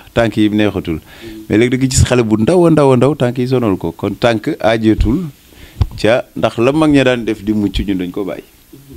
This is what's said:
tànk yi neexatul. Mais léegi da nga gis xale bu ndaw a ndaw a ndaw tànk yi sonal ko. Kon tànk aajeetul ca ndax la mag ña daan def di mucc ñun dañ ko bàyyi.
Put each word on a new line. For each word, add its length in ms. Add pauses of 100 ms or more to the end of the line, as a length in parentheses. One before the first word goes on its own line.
(140)
tànk 240
yi 120
neexatul. 500 (500)
Mais 80
léegi 120
da 80
nga 120
gis 140
xale 200
bu 180
ndaw 240
a 60
ndaw 220
a 40
ndaw 180
tànk 220
yi 100
sonal 300
ko. 140
Kon 280
tànk 400
aajeetul 640 (760)
ca 220 (120)
ndax 220
la 140
mag 200
ña 120
daan 220
def 180
di 100
mucc 260
ñun 180
dañ 140
ko 140
bàyyi. 180 (540)